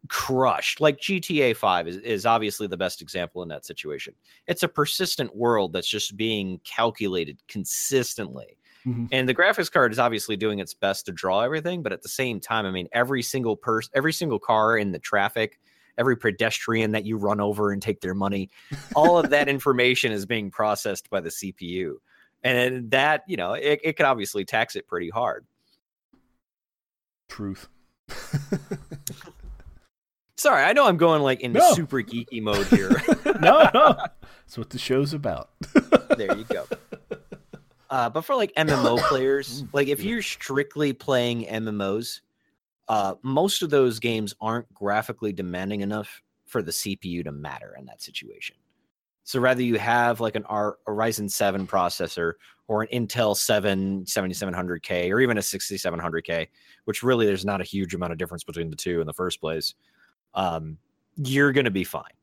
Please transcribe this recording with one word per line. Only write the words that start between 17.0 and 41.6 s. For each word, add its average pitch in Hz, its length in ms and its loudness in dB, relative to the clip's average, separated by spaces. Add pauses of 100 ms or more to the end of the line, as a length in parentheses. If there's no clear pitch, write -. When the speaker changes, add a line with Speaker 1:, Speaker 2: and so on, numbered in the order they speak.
Speaker 1:
you 110 120 -4
run 101 220 0
over 104 320 0
and 101 100 -2
take 107 200 -4
their 92 140 -4
money, 98 340 -2 (460)
all 170 240 6
of 160 100 0
that 143 200 4
Speaker 2:
<laughs> 139 60 2
Speaker 1:
information 123 560 2
is 101 140 -4
being 104 240 -4
processed 104 640 -2
by 98 100 -2
the 82 80 -6
C 95 220 -10
P 90 140 -14
U. 85 360 -6 (420)
And 123 460 0
that, 143 380 2
you 180 100 -4
know, 92 160 -2
it, 147 300 0
it 156 140 -2
could 156 100 4
obviously 104 380 -2
tax 113 300 -2
it - 120 -10
pretty 87 240 -6
hard. 110 340 -4 (1800)
Speaker 2:
Truth. 101 380 -10 (420)
<laughs> - 80 -10 (2250)
Speaker 1:
Sorry, 208 260 6
I 185 100 4
know 277 140 8
I'm 180 100 6
going, 160 240 6
like, 131 200 2
into 127 180 2
Speaker 2:
No. 339 140 10
Speaker 1:
super 143 280 0
geeky 113 400 -6
mode 101 260 2
here. 226 400 6
Speaker 2:
<laughs> - 180 0 (160)
No, 226 320 10
no. 277 220 8
That's - 600 -14
what 113 140 -10
the 123 80 -8
show's 143 340 0
about. 98 380 -6 (240)
<laughs> - 420 4
Speaker 1:
There 98 180 -2
you 110 100 -12
go. 190 200 -6 (1200)
Uh, 123 200 0
but 151 120 -4
for, 277 140 -2
like, 220 200 0
M 156 140 2
M 131 160 2
O 120 120 4
players, 139 680 0
Speaker 2:
Mm, - 100 -12
Speaker 1:
like, 139 140 2
if 143 160 -2
Speaker 2:
yeah. 208 80 -2
Speaker 1:
you're 233 100 -4
strictly 143 720 -2
playing 120 540 0
M 110 200 -4